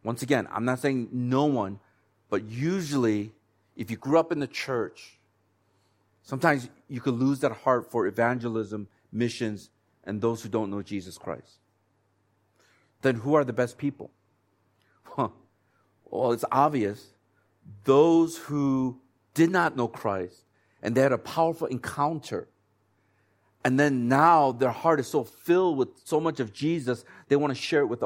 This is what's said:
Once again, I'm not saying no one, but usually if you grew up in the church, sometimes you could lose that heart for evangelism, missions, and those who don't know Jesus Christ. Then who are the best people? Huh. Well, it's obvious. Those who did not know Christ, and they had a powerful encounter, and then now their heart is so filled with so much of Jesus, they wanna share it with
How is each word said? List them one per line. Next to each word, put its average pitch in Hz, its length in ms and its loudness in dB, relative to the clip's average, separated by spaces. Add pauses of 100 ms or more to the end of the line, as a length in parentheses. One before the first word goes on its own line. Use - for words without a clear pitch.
Once 120 200 -6
again, 127 280 0
I'm 110 140 -4
not 127 140 0
saying 131 320 -2
no 127 360 0
one, 107 340 -2 (500)
but 104 140 -2
usually 123 880 -2 (420)
if 113 160 -10
you 113 60 -6
grew 147 220 2
up 165 140 0
in 156 60 -2
the 139 80 -4
church, - 720 -8 (1040)
sometimes 135 460 0 (200)
you 127 120 -8
could 131 140 -2
lose 131 260 0
that 135 120 0
heart 123 380 0
for 92 160 0
evangelism, 113 800 -2 (240)
missions, 113 600 -4 (340)
and 104 160 -6
those 117 220 -2
who 123 60 -12
don't 107 220 -2
know 101 120 -8
Jesus 92 360 -10
Christ. - 400 -12 (1400)
Then 131 140 2
who 127 180 -2
are 147 100 4
the 123 80 -6
best 120 240 -2
people? - 340 -6 (920)
Huh. - 280 -4 (760)
Well, 120 260 -2
it's 117 220 -2
obvious. 127 600 0 (680)
Those 165 540 6
who 135 640 -2 (320)
did 165 180 4
not 170 240 2
know 120 140 -2
Christ, 95 560 -6 (360)
and 110 140 -4
they 127 60 4
had 135 120 4
a - 60 0
powerful 165 480 -2
encounter, 135 800 -4 (1160)
and 131 160 2
then 135 260 2
now 143 460 6
their 123 180 0
heart 156 300 2
is 123 60 -4
so 139 180 0
filled 175 540 0
with 127 100 0 (160)
so 156 160 0
much 165 180 -2
of 110 140 -4
Jesus, 139 540 -2 (220)
they 143 80 4
wanna 143 180 0
share 147 260 0
it 139 60 2
with 120 200 -4